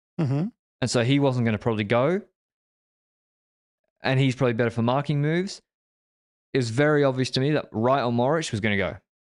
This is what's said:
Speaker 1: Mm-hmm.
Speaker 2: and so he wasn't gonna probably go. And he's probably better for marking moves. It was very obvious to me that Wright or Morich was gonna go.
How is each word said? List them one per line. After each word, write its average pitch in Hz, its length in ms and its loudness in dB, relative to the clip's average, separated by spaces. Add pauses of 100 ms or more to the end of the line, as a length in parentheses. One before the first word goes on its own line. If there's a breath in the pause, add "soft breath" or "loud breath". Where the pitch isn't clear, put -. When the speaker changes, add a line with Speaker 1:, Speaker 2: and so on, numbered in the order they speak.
(180)
Speaker 1:
Mm-hmm. 147 280 0 (340)
Speaker 2:
and 127 100 -2
so 123 120 2
he 135 160 2
wasn't 127 260 2
gonna 110 140 0
probably 110 260 -2
go. 131 380 0 (1800)
And 131 180 0
he's 131 140 2
probably 127 180 0
better 117 180 0
for 117 120 -4
marking 143 400 0
moves. 170 400 -4 (920)
It 139 60 0
was 117 120 0
very 147 340 2
obvious 131 260 0
to 131 100 -2
me 143 120 0
that 143 200 -2
Wright 123 300 2
or 120 100 -2
Morich 139 400 0
was 104 80 -4
gonna 104 160 0
go. 90 200 -2 (260)